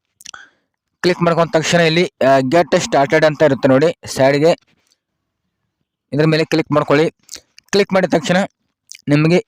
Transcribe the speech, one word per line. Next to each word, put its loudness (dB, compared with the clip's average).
ಕ್ಲಿಕ್ -2
ಮಾಡ್ಕೊಂಡ 0
ತಕ್ಷಣ 0
ಇಲ್ಲಿ, 0
ಆ, 0
get 0
started 0
ಅಂತ 0
ಇರುತ್ತೆ 0
ನೋಡಿ 2
ಸೈಡ್‌ಗೆ, 0
ಇದ್ರ 0
ಮೇಲೆ 0
ಕ್ಲಿಕ್ -4
ಮಾಡ್ಕೊಳ್ಳಿ. 0
ಕ್ಲಿಕ್ -2
ಮಾಡಿದ 0
ತಕ್ಷಣ -2
ನಿಮಗೆ 2